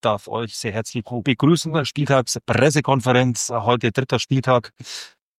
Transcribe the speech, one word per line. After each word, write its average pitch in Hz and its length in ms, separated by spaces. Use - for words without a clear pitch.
darf 107 280
euch 110 280
sehr 110 160
herzlich 110 320
begrüßen. 143 800
Spieltagspressekonferenz, 127 1700
heute 120 420
dritter 127 260
Spieltag. 127 540